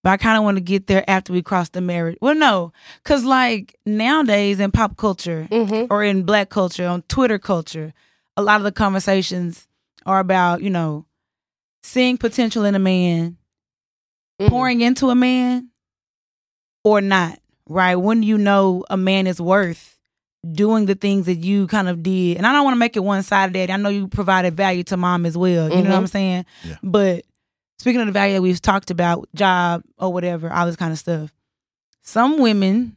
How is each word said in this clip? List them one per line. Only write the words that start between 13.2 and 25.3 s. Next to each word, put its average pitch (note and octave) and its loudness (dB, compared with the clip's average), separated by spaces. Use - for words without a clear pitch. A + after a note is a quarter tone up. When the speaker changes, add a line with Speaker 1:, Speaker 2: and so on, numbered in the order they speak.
Speaker 2:
Mm-hmm. G#3+ 6
Speaker 1:
pouring B3 2
into B3+ 2
a A#3+ 2
man B3 0
or G#3 4
not, F#3+ 0
right? F3+ 2
When G#3+ 0
do G#3 0
you G#3+ 2
know G3 2
a F#3+ -2
man F#3+ 0
is F3+ -4
worth F3+ -2
doing G#3 2
the G3 0
things G3 0
that F#3 0
you F#3 0
kind G3 -2
of F3 -4
did? F3+ 0
And G3 -2
I B3+ 2
don't C#4+ 2
wanna C4 2
make A#3 0
it G3 -2
one-sided, G3 0
Daddy. F#3 -2
I G3 -4
know G3+ -2
you G3+ -4
provided F#3 0
value F#3 0
to F#3 -4
Mom F3+ 0
as E3 -4